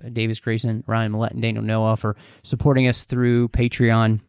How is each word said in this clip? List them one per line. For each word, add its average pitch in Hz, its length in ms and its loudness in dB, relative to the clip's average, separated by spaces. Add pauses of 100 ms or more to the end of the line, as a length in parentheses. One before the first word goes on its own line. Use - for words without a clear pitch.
(140)
Davis 113 260 -2
Grayson, 110 480 -2
Ryan 113 240 0
Millett, 110 220 -4
and 117 100 -6
Daniel 110 200 -2
Noah 110 320 0
for 107 200 -4 (260)
supporting 131 460 2
us 120 160 -2
through 120 460 0
Patreon. 113 800 2